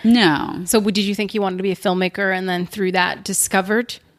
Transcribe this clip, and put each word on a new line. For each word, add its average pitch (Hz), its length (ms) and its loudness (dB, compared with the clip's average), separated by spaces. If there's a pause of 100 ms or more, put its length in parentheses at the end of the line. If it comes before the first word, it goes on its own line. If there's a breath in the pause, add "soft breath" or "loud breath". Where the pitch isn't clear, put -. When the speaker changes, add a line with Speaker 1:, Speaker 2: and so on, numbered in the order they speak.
Speaker 1:
No. 208 600 4
Speaker 2:
So 214 160 2
w-, 208 120 0
did 202 120 0
you 202 100 -2
think 202 180 -4
you 214 80 -2
wanted 185 180 -2
to 185 40 -6
be 196 80 -2
a 180 60 -2
filmmaker 185 600 0
and 185 120 -4
then 180 180 -2
through 185 260 -2
that 180 300 0
discovered 196 760 -2 (200)